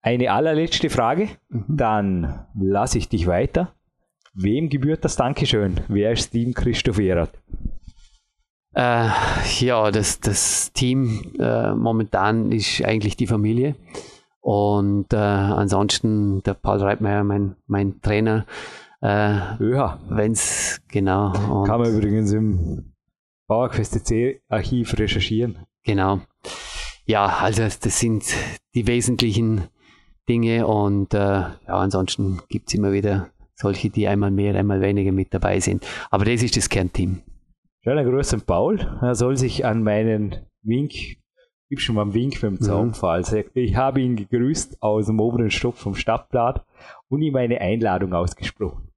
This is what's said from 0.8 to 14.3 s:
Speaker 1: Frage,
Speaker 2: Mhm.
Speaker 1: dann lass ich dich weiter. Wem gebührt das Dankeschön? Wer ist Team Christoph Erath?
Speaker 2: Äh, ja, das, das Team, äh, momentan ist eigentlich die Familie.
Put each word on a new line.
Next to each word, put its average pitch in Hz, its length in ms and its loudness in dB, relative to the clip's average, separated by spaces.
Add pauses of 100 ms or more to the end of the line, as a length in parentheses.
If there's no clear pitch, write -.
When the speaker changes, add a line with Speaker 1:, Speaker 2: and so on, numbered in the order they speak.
Speaker 1:
Frage, 139 380 2 (220)
Speaker 2:
Mhm. 107 180 -6
Speaker 1:
dann 101 760 0 (120)
lass 101 380 0
ich 104 140 -2
dich 85 180 0
weiter. 123 460 0 (600)
Wem 110 340 0
gebührt 143 360 -2
das - 100 0
Dankeschön? 117 640 0 (100)
Wer 104 240 2
ist - 180 -4
Team 117 240 -2
Christoph 120 420 0
Erath? 92 320 2 (1500)
Speaker 2:
Äh, 117 340 2 (500)
ja, 117 320 2
das, 107 280 0
das - 540 -2
Team, 127 680 0
äh, 117 340 0
momentan 110 760 0
ist 107 320 -2
eigentlich 107 320 0
die 117 120 -2
Familie. 117 480 0 (680)